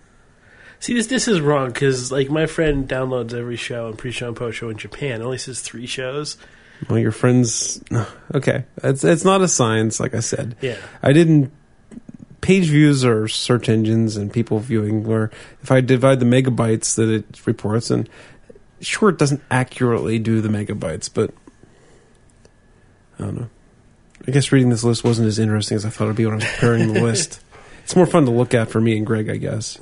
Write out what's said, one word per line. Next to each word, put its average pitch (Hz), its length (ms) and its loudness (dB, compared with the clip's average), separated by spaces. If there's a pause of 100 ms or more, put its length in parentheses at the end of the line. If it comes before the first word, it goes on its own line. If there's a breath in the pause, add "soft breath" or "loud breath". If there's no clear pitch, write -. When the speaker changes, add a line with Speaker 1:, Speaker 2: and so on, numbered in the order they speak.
(800 soft breath)
Speaker 1:
See, 233 140 -4
this, 226 120 0
this 254 220 -2
is 196 120 2
wrong, 143 320 0
'cause, 127 380 0
like, 135 180 0
my 156 180 0
friend 147 420 0
downloads 127 440 -4
every 120 240 -8
show 117 300 -8
and 110 100 -10
pre-show 120 300 -8
and 117 100 -8
post-show 120 320 -8
in 110 100 -10
Japan. 113 440 -8
Only 123 160 -6
says 123 220 -12
three 120 260 -14
shows. 135 500 -8 (540 loud breath)
Speaker 2:
Well, 110 80 2
your 113 140 0
friends, 123 680 0 (540 loud breath)
okay. 131 300 -2 (180)
It's, 139 220 -2
it's 165 200 2
not 190 180 4
a 180 60 2
science, 110 520 0
like - 120 -4
I 110 60 -4
said. - 420 -6
Speaker 1:
Yeah. 123 160 -6 (240 loud breath)
Speaker 2:
I - 120 4
didn't, 156 400 6 (880)
page 190 260 4
views 147 380 6
are 110 240 2
search - 400 0
engines 110 480 2
and 101 160 -6
people 113 260 -2
viewing, 107 460 -2
where 110 260 0 (320 loud breath)
if - 80 -4
I 131 100 6
divide 131 380 4
the 123 80 2
megabytes 120 720 2
that 113 120 2
it - 380 -4
reports, 113 460 -2
and 120 160 -2 (720 loud breath)
sure, - 300 0
it 156 80 -2
doesn't 143 240 0 (100)
accurately 117 680 0
do 113 220 0
the 107 80 -2
megabytes, 104 640 -4
but 104 200 -2 (1900 soft breath)
I - 40 -8
don't 101 160 -8
know. 117 100 -10 (760)
I - 40 -6
guess 135 220 2
reading 131 160 6
this 113 160 0
list 117 200 0
wasn't 117 240 2
as 104 100 -2
interesting 107 380 0
as 104 100 -4
I 110 40 -4
thought 107 140 -4
it'd 107 120 -2
be 113 100 2
when 110 80 -2
I - 20 -4
was 107 80 -4
preparing 113 480 0
the 117 80 2
Speaker 1:
<laughs> 117 40 2
Speaker 2:
list. - 360 -2 (440 loud breath)
It's - 120 -2
more 180 80 8
fun 170 220 2
to 120 40 0
look 120 220 0
at 113 160 2
for 113 120 0
me 113 160 2
and 107 100 -4
Greg, 107 240 -2
I 104 60 -4
guess. 107 460 -8